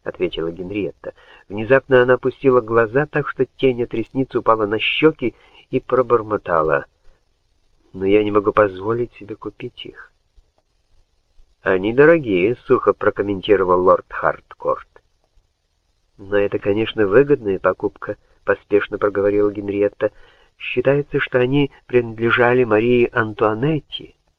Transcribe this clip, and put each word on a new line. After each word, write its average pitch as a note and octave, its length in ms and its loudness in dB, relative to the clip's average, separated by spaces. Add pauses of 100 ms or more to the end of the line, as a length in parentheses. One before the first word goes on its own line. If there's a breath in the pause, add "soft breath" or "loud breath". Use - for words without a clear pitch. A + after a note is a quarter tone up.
ответила E2 480 -6
Генриетта. F2+ 600 -8 (360 soft breath)
Внезапно B2 520 2
она B2+ 120 4
опустила B2 480 2
глаза A2+ 460 0
так, D3 200 -4
что - 180 -4
тень B2 380 -2
от - 100 -8
ресниц B2+ 420 -6
упала A2 300 0
на G#2 140 -2
щёки, D3 560 0 (340 soft breath)
и C3 120 -4
пробормотала: G#2 1040 -2 (1080)
«Но F#2+ 140 -6
я G#2 180 4
не G#2 80 -2
могу G#2 220 2
позволить G#2+ 600 0
себе G#2+ 200 -14
купить - 500 -16
их». - 280 -20 (1500)
«Они F#2+ 320 -2
дорогие», — B2 640 2 (120)
сухо G#2+ 260 2
прокомментировал G2 880 0
лорд F2+ 260 2
Харткорт. - 800 -6 (1300)
«Но G2+ 200 -4
это, G2+ 200 0
конечно, G#2 480 0
выгодная A#2 540 2
покупка», — - 560 -4 (300)
поспешно G2+ 520 -2
проговорила G2+ 540 0
Генриетта. G2+ 640 -4 (440 soft breath)
«Считается, C#3 640 -2
что C3 200 -2
они C3+ 300 0 (160 soft breath)
принадлежали A#2 800 2
Марии A#2 480 2
Антуанетте A2+ 1040 -4 (240)